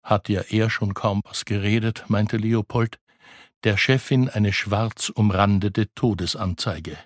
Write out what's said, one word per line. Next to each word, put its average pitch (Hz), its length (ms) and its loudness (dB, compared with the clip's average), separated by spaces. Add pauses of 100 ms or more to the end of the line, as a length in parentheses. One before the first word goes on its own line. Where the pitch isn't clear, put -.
"Hat - 260 0
ja 95 120 0
er 110 280 0
schon 101 240 -2
kaum 101 320 -2
was - 200 -10
geredet", 107 600 -2
meinte 107 300 0
Leopold, 113 640 0 (640)
"der 107 140 2
Chefin 131 520 2
eine 104 240 2
schwarz 104 560 -2
umrandete 101 880 2
Todesanzeige." 87 1000 -4 (100)